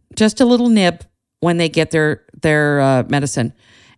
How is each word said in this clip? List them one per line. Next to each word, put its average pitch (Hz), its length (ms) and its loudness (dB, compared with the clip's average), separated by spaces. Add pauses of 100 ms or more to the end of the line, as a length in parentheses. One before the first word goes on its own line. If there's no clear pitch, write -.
(160)
just 214 260 0
a 254 40 4
little 240 240 2
nib, 185 360 0 (360)
when 170 160 0
they 170 100 0
get 160 240 -2
their, 156 320 -2 (180)
their, 147 380 0
uh, 135 300 2
medicine. 139 440 -4 (440)